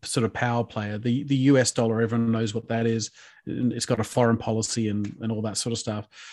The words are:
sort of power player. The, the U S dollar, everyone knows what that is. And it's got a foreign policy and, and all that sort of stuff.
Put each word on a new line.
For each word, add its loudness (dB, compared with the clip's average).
sort -2
of 2
power 0
player. -6
The, 0
the 0
U 6
S 4
dollar, 2
everyone 2
knows 0
what -6
that 0
is. 0
And -2
it's -6
got 0
a 0
foreign 2
policy -2
and, -4
and -4
all -4
that -6
sort -4
of -4
stuff. -6